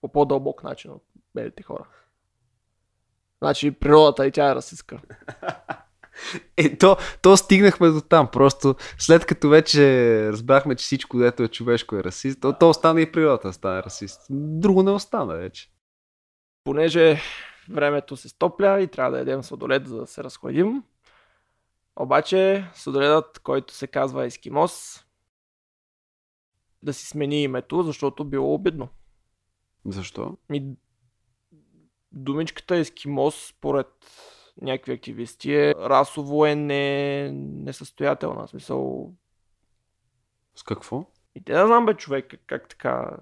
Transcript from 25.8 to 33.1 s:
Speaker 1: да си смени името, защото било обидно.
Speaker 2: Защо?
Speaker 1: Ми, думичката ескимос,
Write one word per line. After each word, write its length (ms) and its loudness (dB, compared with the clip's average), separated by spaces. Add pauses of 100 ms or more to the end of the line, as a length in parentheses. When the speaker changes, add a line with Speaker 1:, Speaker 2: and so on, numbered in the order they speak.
Speaker 1:
да 100 -8
си 120 -14
смени 380 -4
името, 400 -4
защото 420 -6
било 280 -4
обидно. 360 -6 (960)
Speaker 2:
Защо? 520 -12 (120)
Speaker 1:
Ми, 260 -10 (1400)
думичката 640 -6
ескимос, 720 -4